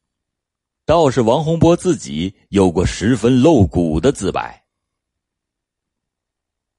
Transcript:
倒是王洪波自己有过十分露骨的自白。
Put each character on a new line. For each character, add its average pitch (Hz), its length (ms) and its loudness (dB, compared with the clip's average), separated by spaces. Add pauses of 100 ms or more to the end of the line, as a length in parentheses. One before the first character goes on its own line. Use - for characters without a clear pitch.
(880)
倒 156 240 2
是 127 100 -2
王 123 240 0
洪 165 140 -2
波 165 180 4
自 175 180 -2
己 80 400 -8 (140)
有 92 240 0
过 87 140 -2
十 110 280 -2
分 123 280 2
露 135 240 4
骨 80 340 -2
的 123 100 2
自 92 220 -4
白。 60 320 -12 (2250)